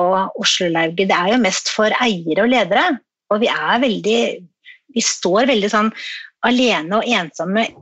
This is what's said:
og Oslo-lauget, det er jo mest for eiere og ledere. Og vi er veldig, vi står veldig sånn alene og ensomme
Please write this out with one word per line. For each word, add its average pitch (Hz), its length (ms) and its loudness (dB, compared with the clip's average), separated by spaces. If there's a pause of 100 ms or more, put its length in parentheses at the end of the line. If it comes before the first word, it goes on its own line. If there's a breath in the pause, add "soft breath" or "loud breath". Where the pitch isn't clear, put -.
og 185 400 0
Oslo-lauget, 170 720 0
det 190 40 2
er 180 200 2
jo 247 80 2
mest - 320 -2
for 214 240 2
eiere 175 480 0
og 254 80 2
ledere. 240 380 2 (400)
Og 208 80 0
vi 240 80 2
er 214 320 0
veldig, 208 360 0 (760 loud breath)
vi 226 80 0
står 208 460 0
veldig 214 240 2
sånn 220 160 2 (580 loud breath)
alene 220 540 2
og 202 100 -2
ensomme 190 540 -2 (180)